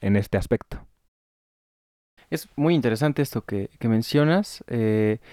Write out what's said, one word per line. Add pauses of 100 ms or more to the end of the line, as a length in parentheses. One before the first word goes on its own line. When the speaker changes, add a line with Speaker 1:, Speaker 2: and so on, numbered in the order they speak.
Speaker 1:
en
este
aspecto. (1500)
Speaker 2:
Es
muy
interesante
esto
que, (100)
que
mencionas,
eh, (140)